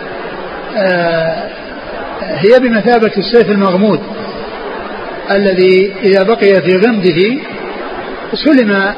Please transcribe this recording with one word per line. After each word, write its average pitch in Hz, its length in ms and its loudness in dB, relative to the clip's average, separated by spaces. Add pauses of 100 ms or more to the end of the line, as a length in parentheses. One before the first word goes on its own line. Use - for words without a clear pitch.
(760)
آه، 170 720 0 (720)
هي 180 400 2
بمثابة 226 560 2
السيف 202 340 2
المغمود 196 500 2 (1300)
الذي 190 600 4 (100)
إذا 190 200 4
بقي 202 400 4
في 185 240 2
غمده 202 560 2 (920)
سلم 208 640 2